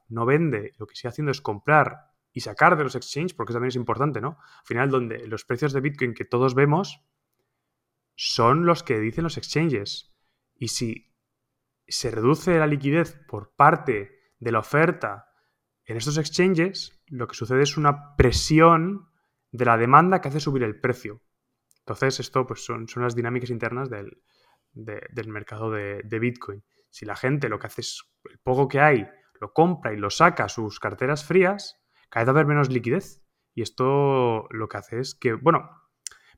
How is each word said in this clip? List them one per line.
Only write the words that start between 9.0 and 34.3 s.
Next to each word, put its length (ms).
dicen 240
los 140
exchanges. 760
Y 120
si 440
se 240
reduce 460
la 100
liquidez 580
por 300
parte 640
de 140
la 80
oferta 720
en 120
estos 200
exchanges, 920
lo 180
que 80
sucede 280
es 140
una 380
presión 960
de 120
la 120
demanda 440
que 60
hace 140
subir 240
el 160
precio. 420
Entonces, 400
esto, 260
pues, 200
son, 240
son 160
las 100
dinámicas 360
internas 380
del, 320
de, 280
del 180
mercado 420
de, 320
de 160
Bitcoin. 460
Si 160
la 80
gente 340
lo 120
que 80
hace 140
es 200
el 120
poco 260
que 140
hay, 260
lo 120
compra 400
y 40
lo 140
saca 340
a 40
sus 320
carteras 440
frías, 560
cada 160
vez 40
va 20
a 100
haber 60
menos 240
liquidez. 520
Y 80
esto 880